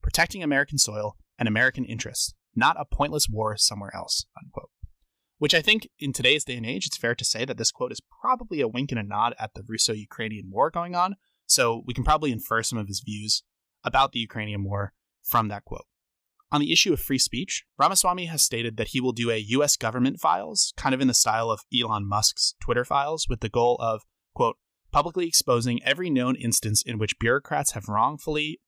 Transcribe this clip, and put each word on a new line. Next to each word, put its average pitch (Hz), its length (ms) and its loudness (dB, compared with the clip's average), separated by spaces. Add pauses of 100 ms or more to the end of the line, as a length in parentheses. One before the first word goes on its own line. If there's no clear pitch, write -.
"protecting 170 400 0
American 143 340 0
soil 107 400 -2 (220)
and 113 80 0
American 123 380 2
interests, - 500 -6 (220)
not 139 240 4
a 156 40 -6
pointless 147 440 -2
war 107 280 -2
somewhere 101 380 -2
else," - 320 -4 (100)
unquote. - 360 -14 (640)
Which 147 180 2
I 160 80 4
think 214 260 2 (120)
in 139 120 -4
today's 135 320 2
day 123 120 -8
and 113 100 -6
age, 139 180 -4
it's - 120 -4
fair 120 180 0
to - 100 -8
say 113 200 0
that 135 140 -8
this 113 120 2
quote 127 220 -6
is - 80 -12 (200)
probably 240 400 -2
a 123 60 4
wink 123 240 -4
and 117 80 -2
a 104 60 -2
nod 104 340 0
at 110 160 -10
the 104 80 -14
Russo-Ukrainian 107 880 -4
war 123 180 2
going 175 280 -4
on, 185 180 2 (320)
so 117 400 2
we 123 80 -6
can - 80 -2
probably 151 300 2
infer 113 320 -2
some 120 120 -4
of 104 120 -4
his 101 100 -6
views 107 460 -4 (400)
about 135 260 4
the - 80 -4
Ukrainian 107 460 -4
war 101 300 -4 (280)
from 113 240 2
that 101 180 -6
quote. - 220 -12 (640)
On 147 100 2
the 160 120 2
issue 175 200 4
of 143 60 2
free 135 220 0
speech, - 440 -2 (140)
Ramaswamy 180 480 2
has 160 160 0
stated 117 360 -2
that 110 100 -2
he 131 120 -2
will 123 120 0
do 117 180 0
a 113 80 2
U 113 240 0
S 143 140 2
government 123 420 0
files, - 580 0
kind 135 160 0
of 131 80 0
in 135 60 2
the 123 80 4
style 113 360 2
of 107 220 -4
Elon 110 360 0
Musk's - 500 0
Twitter 123 260 0
files, 147 440 -2
with 123 100 -2
the 113 100 -4
goal 120 320 4
of, 113 220 -2 (320)
quote, 117 240 2 (320)
"publicly 170 380 0
exposing 120 560 2
every 170 260 0
known 127 240 2
instance 113 480 0
in 113 160 -6
which 107 220 -2
bureaucrats 139 520 2
have 110 140 -10
wrongfully 151 800 0